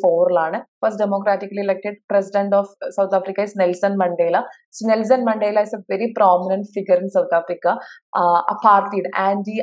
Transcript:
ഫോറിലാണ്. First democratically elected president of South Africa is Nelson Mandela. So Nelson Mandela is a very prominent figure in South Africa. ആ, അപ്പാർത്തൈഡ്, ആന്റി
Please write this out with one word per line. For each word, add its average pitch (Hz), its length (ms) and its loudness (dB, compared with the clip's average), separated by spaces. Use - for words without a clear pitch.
ഫോറിലാണ്. 175 560 2
First 214 200 -2
democratically 202 640 -2
elected 196 280 -4
president 202 380 0
of 202 60 -2
South 196 220 0
Africa 196 280 -4
is 208 140 -14
Nelson 180 400 0
Mandela. 175 400 0
So - 140 -12
Nelson 220 380 2
Mandela 208 380 0
is 208 120 -10
a 196 40 -14
very 208 160 -2
prominent 190 480 2
figure 190 280 2
in 190 40 -4
South 175 220 -2
Africa. 175 320 -4
ആ, 175 380 2
അപ്പാർത്തൈഡ്, 202 560 2
ആന്റി 202 340 -4